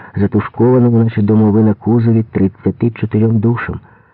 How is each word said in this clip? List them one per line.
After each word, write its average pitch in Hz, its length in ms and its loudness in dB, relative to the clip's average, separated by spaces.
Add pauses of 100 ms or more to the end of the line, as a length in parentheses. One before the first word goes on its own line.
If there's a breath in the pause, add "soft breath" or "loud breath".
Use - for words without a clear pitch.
(160 loud breath)
затушкованому, 117 840 0
наче 113 240 0
домовина, 107 520 2
кузові 113 480 0
тридцяти - 680 -4
чотирьом 110 480 -2
душам. 117 420 -4 (340 soft breath)